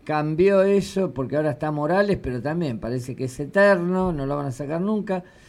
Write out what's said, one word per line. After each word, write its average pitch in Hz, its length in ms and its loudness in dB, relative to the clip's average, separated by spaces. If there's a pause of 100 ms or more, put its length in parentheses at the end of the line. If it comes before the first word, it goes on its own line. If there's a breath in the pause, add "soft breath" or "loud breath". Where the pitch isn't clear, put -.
cambió 156 580 4
eso, 190 500 2
porque 131 240 -4
ahora 151 160 2
está 156 180 -4
Morales, 170 520 0
pero 123 180 -6
también 147 380 -4
parece 123 360 -6
que 131 100 -6
es 127 160 -8
eterno, 185 720 2
no 139 140 -4
lo 143 100 -2
van 143 100 -4
a 135 60 -4
sacar 147 280 -6
nunca. 196 440 -4 (240 soft breath)